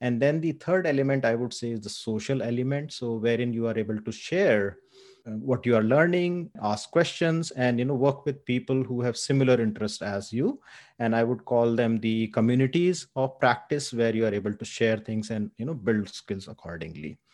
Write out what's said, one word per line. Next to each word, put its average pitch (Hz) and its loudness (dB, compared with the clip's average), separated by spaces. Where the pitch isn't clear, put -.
And 123 0
then 151 2
the 160 0
third 180 -2
element, 139 2
I 117 4
would 117 -2
say, 120 -6
is 113 -6
the 104 -10
social 110 -4
element. 131 -2
So 117 -6
wherein 117 0
you 113 -2
are 110 -2
able 110 -2
to 117 -6
share, 110 2
uh, 113 -12
what 131 -2
you 120 6
are 110 4
learning, 175 2
ask - -4
questions, 165 0
and, 123 0
you 123 0
know, 139 0
work 139 0
with 139 -4
people 123 0
who 127 -4
have 120 0
similar 131 4
interest 107 -2
as 101 -4
you. 175 -2
And 113 2
I 117 4
would 117 -2
call 120 2
them 113 2
the 113 0
communities 131 2
of 131 -2
practice 135 0
where 117 2
you 110 2
are 104 2
able 104 -2
to 113 -10
share 110 2
things 110 -6
and, 107 -4
you 113 -6
know, 160 -4
build 107 0
skills - -10
accordingly. 80 -12